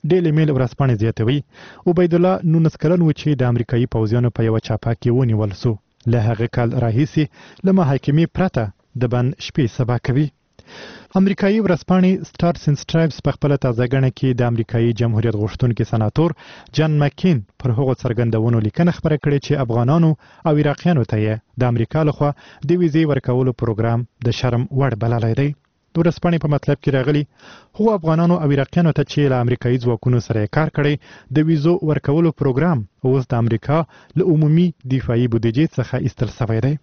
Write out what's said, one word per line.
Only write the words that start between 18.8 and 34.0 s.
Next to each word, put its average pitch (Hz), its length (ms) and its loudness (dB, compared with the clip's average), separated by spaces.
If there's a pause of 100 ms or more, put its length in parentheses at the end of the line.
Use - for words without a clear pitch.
خپره 156 180 -2
کړې 143 280 -2
چې 147 220 -2
افغانانو 139 480 2 (320)
او 151 100 2
عراقیانو 147 480 0
ته - 200 -4
یې 107 100 -2 (260)
د - 20 2 (120)
امریکا 147 340 0
لخوا 147 240 -2 (360)
د - 40 0
ویزې 165 380 2
ورکولو 127 500 -2
پروګرام 113 500 -2 (160)
د - 160 -2
شرم 120 220 0 (140)
وړ 135 140 0 (120)
بللی 117 360 0
دی. 147 120 0 (420)
د 165 60 -2
ورځپاڼې 170 440 0
په 156 100 0
مطلب 143 260 0
کې 139 140 0
راغلي، 139 260 0 (560)
هغو 220 160 2
افغانانو 170 500 2
او 147 120 0
عراقیانو 151 420 2
ته 147 140 0
چې 147 220 2
له 127 120 2
امریکایي 123 400 0
ځواکونو 120 420 0
سره - 140 -2
یې 104 160 -2
کار 156 200 0
کړی، 147 180 0 (400)
د 156 140 4
ویزو 160 240 2 (160)
ورکولو 151 520 0
پروګرام 135 420 0 (220)
اوس 131 260 2
د 127 40 -2
امریکا 117 440 0 (380)